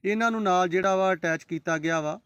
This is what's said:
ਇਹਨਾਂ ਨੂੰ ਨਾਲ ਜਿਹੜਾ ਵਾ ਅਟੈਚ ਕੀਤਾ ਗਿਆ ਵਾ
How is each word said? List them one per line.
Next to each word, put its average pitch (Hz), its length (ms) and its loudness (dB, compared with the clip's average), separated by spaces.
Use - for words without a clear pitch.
ਇਹਨਾਂ 220 260 0
ਨੂੰ 220 120 -2
ਨਾਲ 180 260 2
ਜਿਹੜਾ 185 260 2
ਵਾ 190 180 2
ਅਟੈਚ 160 300 -2
ਕੀਤਾ 160 340 -4
ਗਿਆ 160 240 -2
ਵਾ 156 240 -6